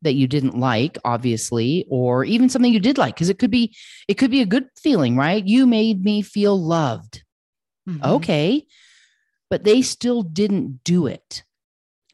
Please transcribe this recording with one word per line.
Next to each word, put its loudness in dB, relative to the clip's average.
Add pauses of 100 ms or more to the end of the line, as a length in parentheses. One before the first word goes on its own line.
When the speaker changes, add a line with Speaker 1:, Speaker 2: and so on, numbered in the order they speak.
Speaker 1:
that 0
you 2
didn't -2
like, -2
obviously, -2
or 0
even 2
something 2
you 2
did 0
like, 0
'cause -2
it -2
could 0
be, -2 (340)
it 0
could 0
be 2
a 0
good -2
feeling, 2
right? 0
"You 4
made 2
me 0
feel 0
loved." -4 (640)
Speaker 2:
Mm-hmm. -8
Speaker 1:
Okay. 0 (840)
But -4
they 4
still -2
didn't -4
do 0
it. -12 (680)